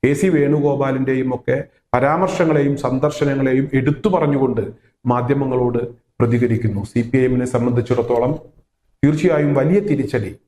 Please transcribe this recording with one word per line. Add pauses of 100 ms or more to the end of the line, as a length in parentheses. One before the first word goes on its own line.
കെ
സി
വേണുഗോപാലിന്റെയും
ഒക്കെ (360)
പരാമർശങ്ങളെയും
സന്ദർശനങ്ങളെയും
എടുത്തു
പറഞ്ഞുകൊണ്ട് (420)
മാധ്യമങ്ങളോട് (340)
പ്രതികരിക്കുന്നു.
സി
പി
ഐ
എമ്മിനെ
സംബന്ധിച്ചിടത്തോളം (680)
തീർച്ചയായും
വലിയ
തിരിച്ചടി (160)